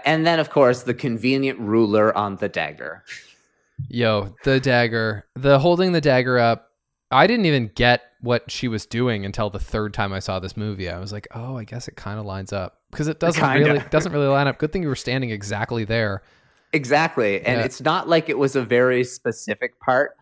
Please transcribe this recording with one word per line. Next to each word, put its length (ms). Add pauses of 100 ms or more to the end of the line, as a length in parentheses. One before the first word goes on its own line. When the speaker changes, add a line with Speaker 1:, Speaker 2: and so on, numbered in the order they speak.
Speaker 1:
and 220
then, 120
of 120
course, 340
the 100
convenient 640
ruler 580
on 200
the 120
dagger. 540 (840)
Speaker 2:
Yo, 460 (100)
the 160
dagger. 720
The 240
holding 340
the 80
dagger 380
up. 320 (400)
I 160
didn't 200
even 280
get 280 (180)
what 300
she 180
was 180
doing 380
until 260
the 80
third 360
time 180
I 60
saw 200
this 180
movie. 320
I 100
was 140
like, 220
"Oh, 220
I 80
guess 240
it 80
kinda 260
lines 300
up." 240 (160)
'Cause 160
it 120
doesn't 220
Speaker 1:
Kinda. 240
Speaker 2:
really, 240
doesn't 220
really 160
line 180
up. 120
Good 140
thing 100
you 60
were 80
standing 340
exactly 540
there. 380 (500)
Speaker 1:
Exactly. 720
And 180
Speaker 2:
Yeah. 40
Speaker 1:
it's 180
not 260
like 220
it 80
was 180
a 60
very 420
specific 760
part. 420